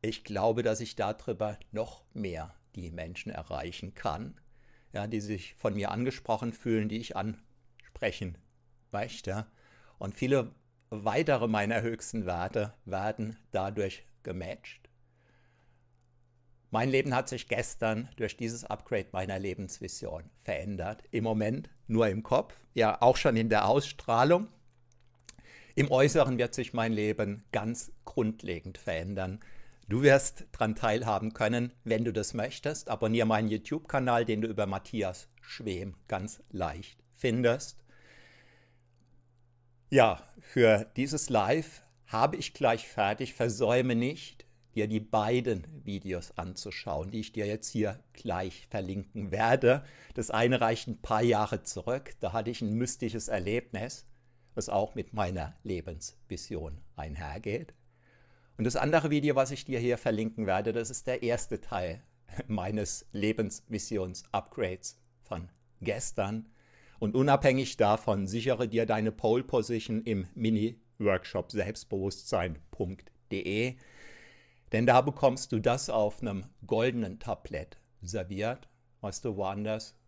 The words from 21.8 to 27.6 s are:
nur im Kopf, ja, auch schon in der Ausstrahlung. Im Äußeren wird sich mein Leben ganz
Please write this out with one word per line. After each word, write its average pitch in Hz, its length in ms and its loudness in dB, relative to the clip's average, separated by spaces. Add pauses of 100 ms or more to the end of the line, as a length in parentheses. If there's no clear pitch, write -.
nur 110 220 4
im 101 140 -2
Kopf, - 320 2 (180)
ja, 110 300 4
auch 123 160 8
schon 131 180 4
in 113 140 2
der 104 180 4
Ausstrahlung. 139 800 4 (1300)
Im 139 160 2
Äußeren 135 480 6
wird 120 160 0
sich - 180 -4
mein 113 220 2
Leben 107 580 0
ganz 113 400 -4 (140)